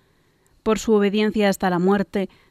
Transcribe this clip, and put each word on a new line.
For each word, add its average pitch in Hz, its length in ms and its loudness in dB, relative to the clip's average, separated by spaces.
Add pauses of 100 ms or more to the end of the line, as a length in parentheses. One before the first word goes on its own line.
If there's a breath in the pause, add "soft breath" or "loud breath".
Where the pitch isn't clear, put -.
(640)
Por 185 160 -2
su 226 140 -2
obediencia 208 560 2
hasta 190 220 -2
la 175 80 0
muerte, 196 500 -2 (220 soft breath)